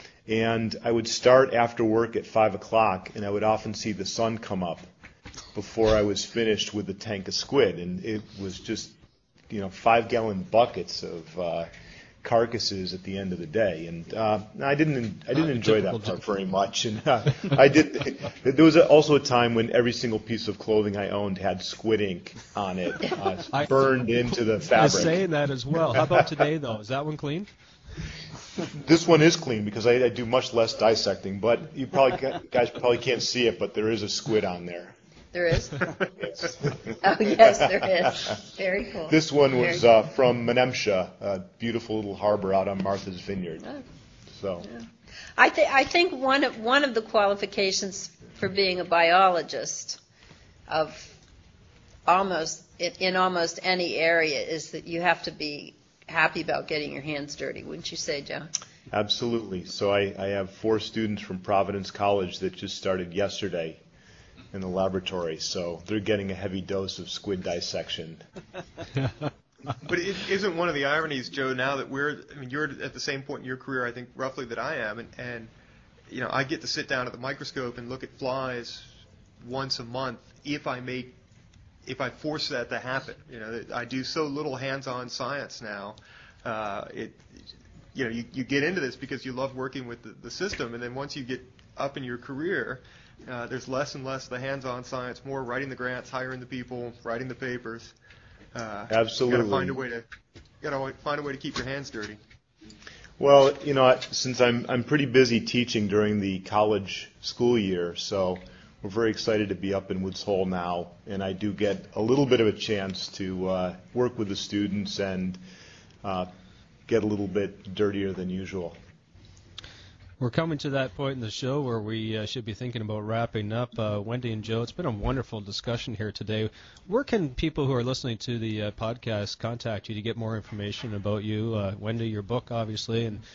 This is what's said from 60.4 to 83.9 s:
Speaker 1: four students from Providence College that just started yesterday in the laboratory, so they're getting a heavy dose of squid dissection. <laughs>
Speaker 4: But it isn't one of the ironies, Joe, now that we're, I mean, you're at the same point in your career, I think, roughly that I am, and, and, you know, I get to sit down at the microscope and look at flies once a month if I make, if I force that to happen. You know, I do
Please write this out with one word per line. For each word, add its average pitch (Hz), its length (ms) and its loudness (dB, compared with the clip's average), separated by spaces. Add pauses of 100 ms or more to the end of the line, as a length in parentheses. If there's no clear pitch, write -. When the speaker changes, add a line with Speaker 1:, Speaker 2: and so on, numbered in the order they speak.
Speaker 1:
four 110 300 0
students 107 420 -4
from 92 180 -8
Providence 98 500 0
College 101 500 0
that 92 140 -4
just 98 220 -10
started 92 380 -2
yesterday 90 640 -4 (720)
in 98 80 -10
the 92 80 -6
laboratory, 90 680 -2
so 85 480 -6
they're 107 140 -2
getting 98 300 0
a 92 40 -6
heavy 95 280 -6
dose 98 360 -4
of 85 120 -12
squid 95 320 -6
dissection. 87 720 -6 (380)
<laughs> - 420 -12 (920)
Speaker 4:
But 180 100 0
it 185 160 -4 (160)
isn't 190 260 -2
one 175 120 2
of 151 80 -2
the 139 80 0
ironies, 143 440 -2
Joe, 131 240 -2
now 135 240 0
that - 140 -6
we're, 143 300 -4 (100)
I 147 80 -16
mean, 127 120 -12
you're 147 200 -4 (140)
at 135 100 -8
the 127 60 -12
same 139 220 -6
point 135 180 -10
in 131 60 -14
your 127 100 -6
career, 131 280 -4
I 120 60 -2
think, 123 240 -12
roughly 131 320 -6
that 113 140 -8
I 147 160 -4
am, 113 240 -6
and, 107 80 -16 (100)
and, 120 300 -12 (600)
you 127 120 -10
know, 120 100 -4
I 135 140 0
get 156 160 -6
to - 80 -10
sit 151 180 -6
down 127 200 -4
at 117 60 -10
the 117 60 -16
microscope 131 580 -8
and 120 120 -14
look 131 160 -10
at 131 140 -18
flies 127 600 -6 (640)
once 131 360 -6
a 120 40 -12
month 123 360 -8 (240)
if 147 240 -6
I 127 100 -4
make, 127 380 -10 (680)
if 131 160 -10
I 123 100 -2
force 151 400 -6
that 123 200 -4
to 120 80 -4
happen. 127 380 -6 (120)
You 123 120 -16
know, 110 240 -10 (100)
I 120 120 -6
do 127 180 -4